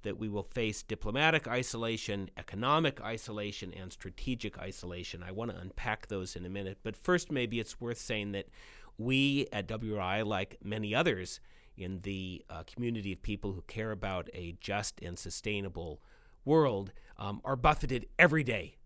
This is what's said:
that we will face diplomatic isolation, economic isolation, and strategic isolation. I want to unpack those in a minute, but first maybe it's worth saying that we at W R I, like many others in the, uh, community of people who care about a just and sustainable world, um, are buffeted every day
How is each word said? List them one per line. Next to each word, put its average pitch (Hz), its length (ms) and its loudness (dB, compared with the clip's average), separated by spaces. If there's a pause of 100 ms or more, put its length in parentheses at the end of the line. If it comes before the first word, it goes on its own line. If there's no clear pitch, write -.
that 104 140 -4
we 110 120 -2
will 101 120 0
face 110 400 -2
diplomatic 147 680 2
isolation, 113 880 0
economic 139 640 2
isolation, 104 720 -4
and 92 180 -8
strategic - 680 -4
isolation. 90 640 -6
I 90 100 -8
want 110 200 -2
to 85 80 -6
unpack 101 480 -4
those 92 300 -4
in 87 80 -6
a 90 40 -4
minute, 98 320 -4
but 110 140 -4
first 175 340 4
maybe 120 300 0
it's - 220 -6
worth 120 180 -4
saying 104 320 -2
that 98 160 -2 (500)
we 139 540 4
at 101 160 -2
W 110 280 -2
R 101 60 0
I, 95 200 2
like 101 420 0
many 107 320 0
others 123 460 2 (340)
in 92 240 -4
the, 95 500 -6
uh, 82 140 -10
community 117 480 -2
of 90 100 -6
people 104 300 -2
who 90 120 -6
care 110 280 -4
about 95 420 -2
a 87 280 -6
just 101 400 -2
and 87 180 -6
sustainable 92 840 -4 (440)
world, 127 480 6 (240)
um, 101 260 -6
are 135 140 0
buffeted 127 500 4 (100)
every 160 280 8
day 107 400 0